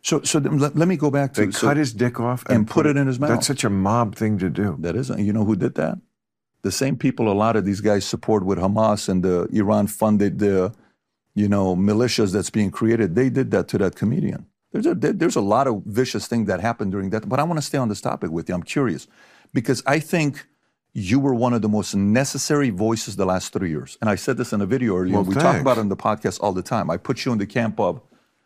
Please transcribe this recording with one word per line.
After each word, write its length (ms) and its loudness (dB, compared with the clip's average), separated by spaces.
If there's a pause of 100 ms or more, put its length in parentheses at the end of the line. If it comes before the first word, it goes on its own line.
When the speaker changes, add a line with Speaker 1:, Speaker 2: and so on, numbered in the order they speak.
Speaker 1:
so, 180 0
so 180 0
then 200 0
let, 160 0
let 120 4
me 80 2
go 140 0
back 240 0
to 140 2
Speaker 2:
They 40 -4
Speaker 1:
so 180 -2
Speaker 2:
cut 80 4
his 140 0
dick 280 -2
off 260 -2
and 100 2
Speaker 1:
and 120 4
put 160 2
Speaker 2:
put 20 2
Speaker 1:
it 120 4
in 100 2
his 120 -2
mouth. 120 0
Speaker 2:
That's 160 0
such 160 -2
a 80 0
mob 440 0
thing 220 0
to 140 0
do. 300 -2
Speaker 1:
That 140 -4
is. 140 -4
You 240 -2
know 100 0
who 120 2
did 180 -2
that? 240 -2 (640)
The 100 -2
same 260 -2
people 340 0
a 20 2
lot 220 2
of 100 0
these 160 -2
guys 240 2
support 400 0
with 140 0
Hamas 500 0
and 140 0
the 280 2
Iran-funded, 840 2
the, 340 2 (640)
you 140 2
know, 280 2
militias 560 2
that's 200 -2
being 180 0
created. 460 0
They 160 2
did 200 -2
that 180 0
to 100 -2
that 160 0
comedian. 500 -2 (260)
There's 140 -4
a, 80 2
there, 200 -2
there's 220 0
a 60 2
lot 240 2
of 220 -2
vicious 400 -2
things 200 0
that 140 0
happened 300 -2
during 180 -2
that. 180 -4
But 120 0
I 40 0
wanna 200 -2
stay 160 -2
on 100 0
this 120 -4
topic 280 -4
with 200 -6
you. 40 -2
I'm 80 -2
curious 460 -2 (460)
because 320 -2
I 140 2
think 480 -2 (460)
you 260 2
were 160 2
one 180 2
of 80 2
the 80 0
most 240 -2
necessary 800 2
voices 460 -2
the 80 0
last 280 -2
three 160 -2
years. 320 -8
And 80 0
I 60 2
said 220 -4
this 140 -4
in 100 -2
a 40 0
video 320 0
earlier. 160 0
Speaker 2:
Well, 120 2
Speaker 1:
We 100 0
talk 80 2
Speaker 2:
thanks. 180 4
Speaker 1:
about 160 2
it 40 -2
in 80 -2
the 60 -2
podcast 460 -2
all 120 0
the 100 -4
time. 260 -2
I 80 -2
put 260 -4
you 100 0
in 40 0
the 80 0
camp 340 -2
of 220 0 (440)